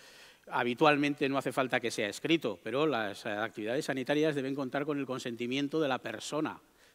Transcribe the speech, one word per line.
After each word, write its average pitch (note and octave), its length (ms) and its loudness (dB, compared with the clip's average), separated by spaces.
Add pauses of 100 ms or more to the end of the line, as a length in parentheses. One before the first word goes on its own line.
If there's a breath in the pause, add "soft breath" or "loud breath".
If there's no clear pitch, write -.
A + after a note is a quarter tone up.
(460 loud breath)
habitualmente C#3+ 840 4
no C3+ 80 0
hace C3 160 0
falta C3 260 2
que A#2 120 -2
sea G#2+ 180 0
escrito, C#3 540 0
pero C3 240 0
las, A2 400 -2
eh, - 20 -4
actividades A2 560 -2
sanitarias D3 500 0
deben C3+ 200 -2
contar C#3 320 -4
con D3 120 -2
el C#3 60 -2
consentimiento B2+ 760 -2
de D3+ 100 2
la B2+ 100 0
persona, A2 600 -6 (360 soft breath)